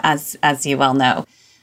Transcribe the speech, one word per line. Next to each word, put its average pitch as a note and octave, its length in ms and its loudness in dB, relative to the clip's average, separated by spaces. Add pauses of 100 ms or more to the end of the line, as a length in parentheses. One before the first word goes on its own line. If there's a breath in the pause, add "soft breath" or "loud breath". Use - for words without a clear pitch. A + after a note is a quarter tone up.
as, D3 380 -2
as D3 240 0
you C#3 120 -2
well C3+ 160 2
know. C3 320 2 (380 soft breath)